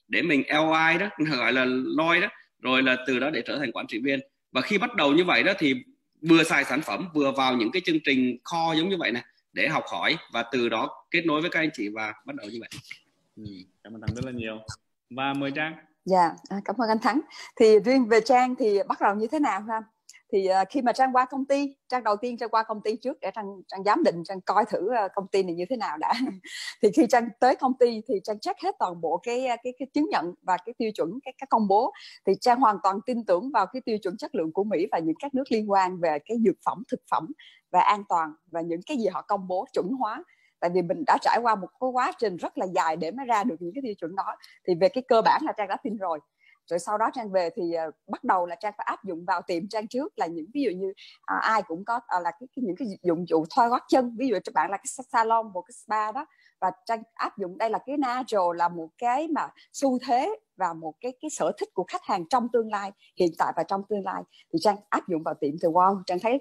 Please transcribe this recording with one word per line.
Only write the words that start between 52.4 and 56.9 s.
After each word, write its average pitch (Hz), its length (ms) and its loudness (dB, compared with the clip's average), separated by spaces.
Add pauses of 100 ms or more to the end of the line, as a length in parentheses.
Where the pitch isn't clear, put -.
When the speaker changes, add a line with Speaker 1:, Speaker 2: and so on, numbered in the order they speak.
Speaker 3:
cái, 262 60 -6
những 233 140 -4
cái 262 120 -6 (140)
dụng 175 280 0
cụ 160 140 2 (100)
thoa 240 140 4
gót 240 200 0
chân. 247 300 2
Ví 269 100 0
dụ 202 160 0
cho 233 100 -12
bạn 165 160 2
là 202 60 -4
cái - 100 -10
sa-, - 260 -12
salon, 226 400 2
một 180 100 -8
cái 247 100 -18
spa 214 400 -4
đó. 277 140 -8 (340)
Và 185 100 0 (160)
Trang 226 160 -4 (120)